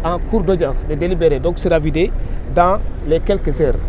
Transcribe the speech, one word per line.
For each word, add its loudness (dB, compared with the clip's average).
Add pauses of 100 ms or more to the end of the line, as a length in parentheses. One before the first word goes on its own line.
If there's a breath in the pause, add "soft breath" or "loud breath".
en -2
cours 0
d'audience, 0
de -2
délibéré. 0
Donc, -2
sera 2
vidé 0 (440 loud breath)
dans 4 (300)
les 2
quelques 0
heures. 2 (140)